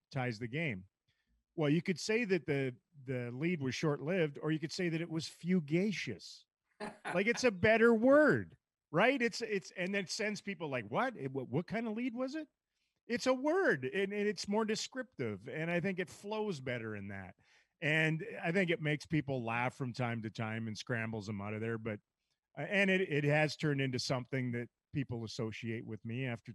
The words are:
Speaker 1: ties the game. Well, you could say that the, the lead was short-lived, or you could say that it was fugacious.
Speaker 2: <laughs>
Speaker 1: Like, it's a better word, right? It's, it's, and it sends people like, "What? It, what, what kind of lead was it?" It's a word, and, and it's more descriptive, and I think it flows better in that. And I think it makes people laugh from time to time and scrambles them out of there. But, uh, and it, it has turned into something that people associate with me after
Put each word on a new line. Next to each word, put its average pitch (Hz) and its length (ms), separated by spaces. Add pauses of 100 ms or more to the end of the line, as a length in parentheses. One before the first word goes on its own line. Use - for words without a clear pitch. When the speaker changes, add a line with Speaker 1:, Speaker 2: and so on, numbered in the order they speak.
(120)
Speaker 1:
ties 123 280
the 120 80
game. 120 360 (720)
Well, 151 140
you 160 140
could 185 160
say 226 260
that 180 200
the, 139 260 (360)
the 123 260
lead 160 280
was 131 120
short-lived, 151 720
or 156 80
you 160 80
could 160 120
say 180 180
that 160 120
it 170 80
was 160 180
fugacious. 165 1160 (340)
Speaker 2:
<laughs> 214 80 (280)
Speaker 1:
Like, 233 100
it's 233 200
a 240 60
better 220 440
word, 240 560 (400)
right? 226 280
It's, 233 220
it's, 214 340
and 190 200
it 196 160
sends 208 280
people 165 300
like, 123 200
"What? 220 300
It, 135 140
what, 127 160
what 147 160
kind 226 220
of 214 100
lead 247 160
was 262 220
it?" 311 120 (600)
It's 233 200
a 262 60
word, 262 580
and, 196 220
and 208 140
it's - 200
more 214 180
descriptive, 202 760 (120)
and 160 200
I 175 80
think 185 200
it 180 100
flows 208 500
better 120 360
in 101 120
that. 95 260 (480)
And 160 420 (200)
I 170 80
think 180 180
it 160 120
makes 151 240
people 139 380
laugh 120 320
from 123 180
time 117 300
to 113 60
time 113 380
and 107 100
scrambles 113 500
them 101 140
out 104 120
of 107 80
there. 113 160
But, 110 220 (580)
uh, 143 120
and 196 200
it, 190 120
it 147 220
has 147 320
turned 143 260
into 127 180
something 127 520
that 120 160 (260)
people 123 320
associate 110 600
with 110 180
me 120 220
after 117 280